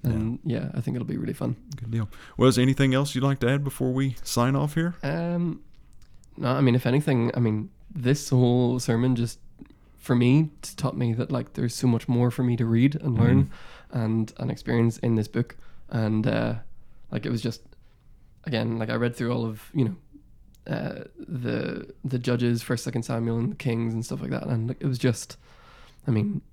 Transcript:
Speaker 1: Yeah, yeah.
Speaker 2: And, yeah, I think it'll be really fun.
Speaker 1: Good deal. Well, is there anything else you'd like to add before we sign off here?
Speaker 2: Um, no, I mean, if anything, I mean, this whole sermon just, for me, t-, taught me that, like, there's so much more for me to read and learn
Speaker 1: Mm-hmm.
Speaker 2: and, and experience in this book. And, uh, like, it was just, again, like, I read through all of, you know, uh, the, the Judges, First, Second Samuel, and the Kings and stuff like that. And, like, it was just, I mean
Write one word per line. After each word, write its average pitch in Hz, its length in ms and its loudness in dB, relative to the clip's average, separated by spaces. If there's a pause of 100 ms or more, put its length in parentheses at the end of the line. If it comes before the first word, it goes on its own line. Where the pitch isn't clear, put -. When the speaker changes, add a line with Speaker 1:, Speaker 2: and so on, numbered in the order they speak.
Speaker 1:
Yeah, 127 60 2
yeah. - 20 -
Speaker 2:
And, 110 340 -2
yeah, 120 300 -4
I - 60 -4
think - 140 -4
it'll 120 120 -6
be - 100 -4
really 113 160 -4
fun. 120 220 -4 (200)
Speaker 1:
Good 113 160 -10
deal. 113 160 -4 (300)
Well, 123 120 8
is 120 60 4
there 123 80 4
anything 131 300 4
else 139 220 0
you'd 127 80 0
like 139 160 2
to 120 100 2
add 143 140 0
before 131 280 -2
we 135 320 0
sign 123 320 0
off 147 200 0
here? 170 180 0 (100)
Speaker 2:
Um, 170 580 -2 (760)
no, 131 120 -2
I 135 120 2
mean, 123 140 6
if 123 100 2
anything, 127 500 4
I - 40 -2
mean, 107 300 0 (240)
this 131 360 0
whole 123 500 4
sermon 123 360 2
just, 117 240 -4 (580)
for - 180 0
me, 135 360 6 (100)
t-, - 160 -14
taught - 180 -2
me 120 180 0
that, 120 180 -4
like, 123 220 -4
there's 120 220 -2
so 131 120 0
much 117 200 2
more 123 240 2
for 127 120 -2
me 123 140 2
to 117 80 0
read 117 300 4
and 131 220 -2
learn 113 280 6
Speaker 1:
Mm-hmm. - 520 -12
Speaker 2:
and, 110 400 0
and 123 140 -4
experience 117 480 0
in 117 160 2
this 107 120 2
book. - 300 -4 (320)
And, 110 380 0
uh, 113 260 0 (580)
like, - 140 -4
it 156 60 -2
was 113 100 -2
just, 117 200 -4 (840)
again, 113 340 -2
like, 113 100 -4
I 117 60 -2
read 117 200 0
through 120 180 -2
all 120 120 -2
of, 110 280 -8
you 139 120 2
know, 98 100 -2 (800)
uh, - 300 -6 (140)
the, - 760 -6 (140)
the 127 140 -2
Judges, 120 420 2
First, - 220 -2
Second 120 200 -4
Samuel, 117 340 -2
and 120 140 -2
the - 40 -8
Kings 117 380 -2
and 113 120 -4
stuff - 160 -8
like 131 100 -8
that. 123 140 -4
And, 113 220 -2
like, - 120 -6
it - 80 -6
was 127 120 0
just, - 380 0 (680)
I 131 40 0
mean 147 300 0 (120)